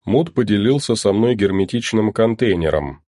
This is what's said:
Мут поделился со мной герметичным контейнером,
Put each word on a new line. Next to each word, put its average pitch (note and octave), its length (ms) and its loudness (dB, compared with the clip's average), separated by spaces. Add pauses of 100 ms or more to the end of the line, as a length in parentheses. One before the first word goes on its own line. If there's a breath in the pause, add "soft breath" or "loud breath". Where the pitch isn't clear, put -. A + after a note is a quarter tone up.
Мут C#3 280 0
поделился A2+ 640 0
со G#2 180 0
мной A#2 220 2
герметичным G2+ 760 0
контейнером, E2+ 920 -2 (140)